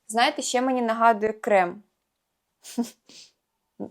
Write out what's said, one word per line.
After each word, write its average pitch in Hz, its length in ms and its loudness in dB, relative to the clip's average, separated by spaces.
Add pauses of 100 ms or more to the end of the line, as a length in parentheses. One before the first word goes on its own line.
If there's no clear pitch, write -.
Знаєте, 269 340 0
ще - 180 -2
мені 254 220 -2
нагадує 226 500 2
крем. 196 500 0 (960)
<laughs> 240 80 -2 (1080)